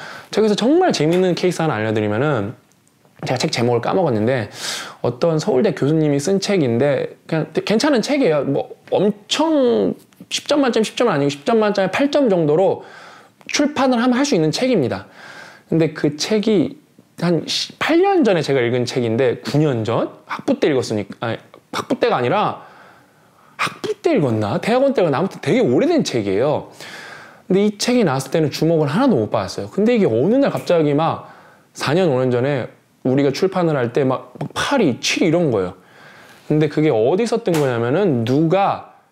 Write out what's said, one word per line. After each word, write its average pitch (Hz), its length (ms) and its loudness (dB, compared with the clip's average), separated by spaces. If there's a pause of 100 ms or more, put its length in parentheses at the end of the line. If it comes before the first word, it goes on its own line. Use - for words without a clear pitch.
(320)
제가 208 120 0
그래서 208 120 2
정말 320 380 2
재밌는 175 420 0
케이스 175 260 -2
하나 156 120 0
알려드리면은, 110 800 -2 (720)
제가 131 120 -4
책 165 140 -4
제목을 120 300 0
까먹었는데, 123 680 0 (520)
어떤 160 380 0
서울대 214 340 2
교수님이 147 460 2
쓴 190 200 0
책인데, 139 840 0
그냥 160 260 -4
괜찮은 226 500 0
책이에요. 202 420 0
뭐, 139 260 -2 (220)
엄청 220 1040 0 (340)
십 - 180 -10
점 294 140 2
만점, 226 220 2
십 - 120 -8
점 247 140 2
아니고 143 200 2
십 143 160 -8
점 226 140 2
만점에 202 320 0
팔 285 200 0
점 294 180 2
정도로 165 560 2 (640)
출판을 269 540 0
하면 247 160 2
할 277 80 2
수 277 100 0
있는 156 160 2
책입니다. 147 560 -2 (600)
근데 160 260 2
그 151 220 -2
책이 208 640 0 (400)
한 170 280 0
시-, - 320 -6
팔 330 220 2
년 381 220 4
전에 190 180 2
제가 139 200 0
읽은 120 240 0
책인데, 120 540 0
구 - 180 -4
년 139 260 2
전? 120 280 -2 (160)
학부 - 320 -2
때 214 80 2
읽었으니까, 117 520 -2
아니, 117 180 -6 (340)
학부 - 280 -6
때가 226 160 2
아니라, 147 520 -2 (880)
학부 - 460 -6
때 339 120 2
읽었나? 120 460 0
대학원 254 320 2
때 240 80 0
읽었나? 151 160 2
아무튼 180 240 -4
되게 170 180 0
오래된 233 440 2
책이에요. 110 680 -2 (800)
근데 196 180 2
이 208 120 -2
책이 247 260 0
나왔을 135 260 0
때는 160 220 0
주목을 156 360 2
하나도 208 280 2
못 107 160 0
받았어요. 101 380 -4
근데 220 260 2
이게 202 100 4
어느 139 300 2
날 269 160 2
갑자기 151 420 0
막 147 360 -2 (440)
사 - 200 -4
년, 180 160 2
오 127 100 0
년 127 100 0
전에 123 380 -2 (360)
우리가 139 280 2
출판을 185 440 0
할 120 180 -2
때 151 100 0
막, 131 360 -4
막 - 140 -10
팔 - 280 -2
위, 127 180 0
칠 - 240 -2
위 202 40 2
이런 165 220 2
거예요. 95 240 -2 (760)
근데 151 220 2
그게 156 200 0
어디서 190 540 0
뜬 180 100 0
거냐면은, 131 720 0
누가 156 680 0 (180)